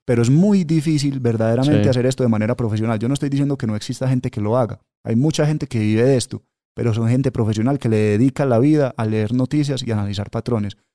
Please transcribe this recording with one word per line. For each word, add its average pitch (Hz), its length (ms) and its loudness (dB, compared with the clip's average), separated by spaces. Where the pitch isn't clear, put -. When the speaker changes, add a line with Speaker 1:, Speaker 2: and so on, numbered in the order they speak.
Speaker 1:
Pero 120 180 2
es 117 80 2
muy 190 320 4
difícil 147 560 0
verdaderamente 117 640 2
Speaker 2:
Sí. - 60 4
Speaker 1:
hacer 123 180 0
esto 131 160 -2
de 120 60 2
manera 107 260 0
profesional. 110 420 -2
Yo 113 120 -4
no 139 40 0
estoy 143 160 -4
diciendo 139 280 -2
que 123 100 -6
no 110 80 -2
exista 131 320 -6
gente 127 240 -2
que 104 100 -6
lo 107 160 0
haga. 107 220 -2
Hay 113 140 -2
mucha 151 280 0
gente 147 220 -2
que 120 120 -4
vive 107 240 2
de 135 120 4
esto, 107 260 -4
pero 117 220 -2
son 113 140 0
gente 131 220 0
profesional 110 460 0
que 120 120 -4
le 110 80 2
dedica 107 480 2
la 123 140 2
vida 143 380 2
a 113 80 -2
leer 107 280 -2
noticias 131 520 -2
y 117 60 -4
analizar 101 400 -4
patrones. 110 460 -4